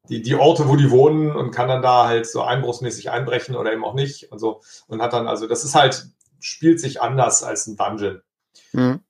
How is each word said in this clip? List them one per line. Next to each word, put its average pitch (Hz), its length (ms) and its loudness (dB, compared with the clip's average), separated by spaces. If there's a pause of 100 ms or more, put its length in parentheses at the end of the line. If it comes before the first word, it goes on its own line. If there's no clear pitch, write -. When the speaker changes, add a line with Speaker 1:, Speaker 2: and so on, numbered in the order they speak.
Speaker 1:
die, 117 120 -8
die 127 140 -2
Orte, 131 320 4
wo 139 80 4
die 135 160 6
wohnen 151 400 4
und 131 200 -4
kann 123 180 -2
dann 131 120 0
da 123 260 6
halt 117 200 0
so 123 140 -6
einbruchsmäßig 123 680 -4
einbrechen 120 440 -4
oder 113 160 -2
eben 110 140 -4
auch 107 80 -6
nicht 139 380 -6
und 107 80 -16
so. 110 220 -4 (260)
Und 110 140 -8
hat 120 120 -2
dann, 117 140 -2
also 113 200 -4
das 117 160 -4
ist 139 120 -4
halt, 139 320 2 (340)
spielt 165 400 0
sich 127 200 -8
anders 127 400 0
als - 260 -8
ein 107 100 -14
Dungeon. 101 440 -6 (520)
Speaker 2:
Mhm. 127 260 0 (100)